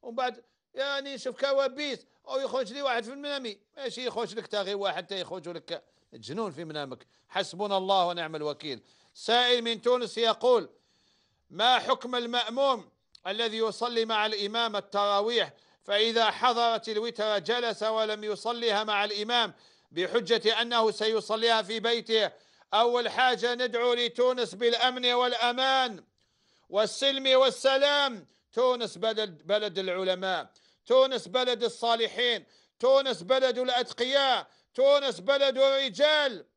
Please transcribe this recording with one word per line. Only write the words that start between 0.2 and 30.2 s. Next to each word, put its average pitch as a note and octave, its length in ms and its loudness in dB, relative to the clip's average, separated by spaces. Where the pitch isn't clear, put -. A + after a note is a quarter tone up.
يعني C#4 420 -4
نشوف B3 240 -8
كوابيس C4+ 640 0
أو - 120 -4
يخرج A#3+ 340 -4
لي C#4+ 80 -8
واحد A#3+ 220 0
في G#3+ 60 -12
المنامي، C#4 480 -8
ماشي B3+ 280 -8
يخرج G#3 300 -6
لك A3 120 -8
تا G#3 140 -2
غير G3 160 -4
واحد F#3 300 -4
تا G3 80 -8
يخرج F3+ 340 -8
لك E3 340 -10
جنون D3 380 -8
في D3+ 140 -12
منامك. D3 420 -10
حسبنا G3 480 -2
الله F#3+ 300 4
ونعم E3 280 -6
الوكيل. D3 460 -6
سائل B3 480 2
من A3+ 200 -4
تونس B3 360 0
يقول: A3+ 520 2
"ما A3+ 300 4
حكم B3 360 -2
المأموم A#3+ 760 0
الذي A3 300 -2
يصلي A3+ 480 -2
مع G#3+ 200 0
الإمام A3 500 -2
التراويح G3+ 800 0
فإذا A3 480 2
حضرت A#3 580 0
الوتر G#3+ 480 -2
جلس A3 460 -4
ولم G#3+ 400 -2
يصليها A3 600 -2
مع G#3 200 0
الإمام G#3 500 -2
بحجة G#3+ 680 0
أنه A#3 300 2
سيصليها A3 680 0
في G#3+ 180 -6
بيته؟" A3 520 0
أول A#3+ 360 2
حاجة B3 440 2
ندعو A#3+ 400 0
لتونس A#3+ 640 0
بالأمن A#3+ 580 2
والأمان B3 880 0
والسلم C4+ 680 2
والسلام. C4+ 880 2
تونس A#3+ 440 0
بلد، G#3 500 -4
بلد G3+ 320 -2
العلماء، F#3 720 -4